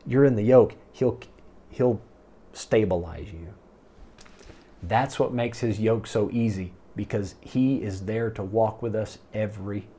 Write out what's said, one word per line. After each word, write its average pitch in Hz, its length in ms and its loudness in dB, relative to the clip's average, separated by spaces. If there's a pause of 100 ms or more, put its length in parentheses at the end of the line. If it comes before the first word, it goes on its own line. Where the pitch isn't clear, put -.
you're 131 180 4
in 131 120 4
the 104 80 0
yoke. 120 320 6 (160)
He'll, - 260 0 (520)
he'll 123 300 0 (520)
stabilize 87 800 -2
you. 85 220 -16 (1300)
That's 113 340 0
what 131 140 0
makes 120 260 -2
his 110 220 -2
yoke 110 260 2
so 107 240 0
easy, 98 440 -2 (220)
because 101 440 -4
he 131 420 0
is 98 220 -6
there 110 260 -2
to 110 120 -8
walk 107 400 0
with 113 120 -4
us 107 240 -4 (140)
every 104 560 -6 (100)